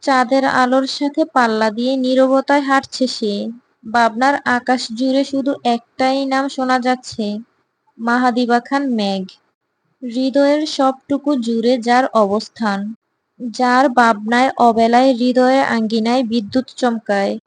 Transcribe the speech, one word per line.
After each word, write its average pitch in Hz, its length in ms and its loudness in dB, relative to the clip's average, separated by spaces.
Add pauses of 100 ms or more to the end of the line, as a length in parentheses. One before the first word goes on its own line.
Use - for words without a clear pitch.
চাঁদের 262 440 2
আলোর 262 420 2
সাথে 285 380 -2
পাল্লা 220 460 0
দিয়ে 247 260 -2
নীরবতায় 262 640 2
হাঁটছে 269 460 0
সে। 208 400 -4 (460)
ভাবনার 233 420 2 (100)
আকাশ 247 480 -2
জুড়ে 262 320 0
শুধু 269 280 -4 (120)
একটাই 262 640 -2
নাম 269 220 -2
শোনা 254 300 -2
যাচ্ছে, 247 480 -4 (720)
মাহাদিবা 240 640 0
খান 277 280 -4
মেঘ। 196 360 -2 (760)
হৃদয়ের 269 640 0
সবটুকু 277 680 -2
জুড়ে 233 420 0
যার 240 280 2
অবস্থান, 208 880 -2 (460)
যার 247 480 2
ভাবনায় 240 680 2
অবেলায় 233 580 4
হৃদয়ের 254 500 2
আঙ্গিনায় 226 580 0
বিদ্যুৎ 233 440 -2 (100)
চমকায় 214 720 -2